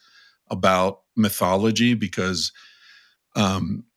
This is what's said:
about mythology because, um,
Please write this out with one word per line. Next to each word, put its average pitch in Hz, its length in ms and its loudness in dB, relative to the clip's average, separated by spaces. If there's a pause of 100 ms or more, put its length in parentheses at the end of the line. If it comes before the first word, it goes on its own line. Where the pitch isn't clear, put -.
(500)
about 95 500 2 (160)
mythology 107 800 2
because, 92 580 -4 (840)
um, 98 500 -2 (120)